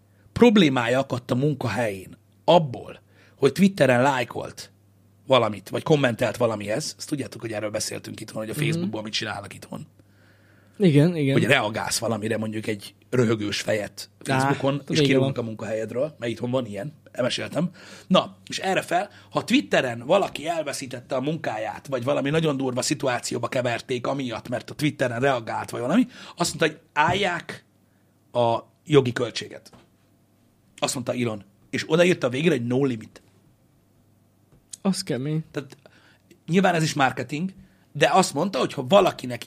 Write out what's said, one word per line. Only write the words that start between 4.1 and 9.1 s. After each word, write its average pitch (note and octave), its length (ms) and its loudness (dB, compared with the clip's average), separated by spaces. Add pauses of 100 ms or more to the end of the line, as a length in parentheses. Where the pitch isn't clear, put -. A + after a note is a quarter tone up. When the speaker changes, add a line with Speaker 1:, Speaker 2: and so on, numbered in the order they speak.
Speaker 1:
valamit, A2 420 2
vagy A#2+ 140 -4
kommentelt B2+ 540 2
valamihez, A2 600 -2
ezt - 100 -14
tudjátok, A#2+ 340 -8
hogy A2+ 100 -6
erről G#2+ 180 -6
beszéltünk G#2+ 500 -8
itthon, A2+ 180 -12
hogy A2 120 -6
a G#2+ 80 -6
Speaker 2:
Mhm. - 60 -2
Speaker 1:
Facebookban A2 400 -4
mit G#2+ 100 -12